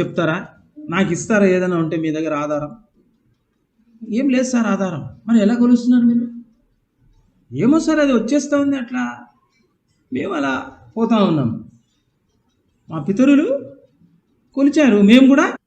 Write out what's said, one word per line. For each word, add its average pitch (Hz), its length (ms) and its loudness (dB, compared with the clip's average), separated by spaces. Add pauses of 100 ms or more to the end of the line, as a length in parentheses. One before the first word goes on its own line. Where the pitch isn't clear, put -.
చెప్తారా? 170 480 -4 (400)
నాకు 175 240 -2
ఇస్తారా 202 340 0
ఏదైనా 185 300 0
ఉంటే 165 200 -2
మీ 160 140 -4
దగ్గర 156 240 -4
ఆధారం?" 147 360 -6 (1400)
"ఏం 269 160 -2
లేదు 254 220 0
సార్ 233 160 0
ఆధారం." 185 360 -4 (260)
"మరి 226 100 4
ఎలా 208 160 2
కొలుస్తున్నారు 240 520 4
మీరు?" 233 220 0 (1300)
"ఏమో 240 240 2
సార్, 311 200 0
అది 285 140 2
వచ్చేస్తా 285 460 0
ఉంది 277 180 0
అట్లా, 247 500 -8 (840)
మేము 131 200 -6
అలా 277 400 -6 (240)
పోతా 226 200 0
ఉన్నాం. 156 480 0 (1300)
మా 160 120 -8
పితరులు 269 440 2 (1080)
కొలిచారు, 277 460 2
మేము 240 260 6
కూడా 294 400 2